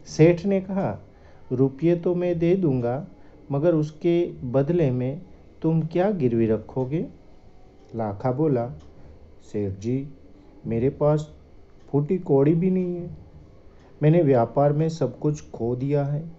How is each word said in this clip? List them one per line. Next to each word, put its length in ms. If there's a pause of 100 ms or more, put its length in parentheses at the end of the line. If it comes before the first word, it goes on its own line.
सेठ 400
ने 140
कहा, 440 (480)
"रुपये 440
तो 180
मैं 240
दे 160
दूंगा, 520 (460)
मगर 220
उसके 580 (120)
बदले 460
में 320 (400)
तुम 200
क्या 280
गिरवी 360
रखोगे?" 640 (880)
लाखा 360
बोला, 380 (840)
"सेठ 260
जी, 300 (580)
मेरे 240
पास 420 (580)
फूटी 280
कौड़ी 360
भी 160
नहीं 260
है। 140 (920)
मैंने 200
व्यापार 500
में 160
सब 300
कुछ 320
खो 260
दिया 280
है। 340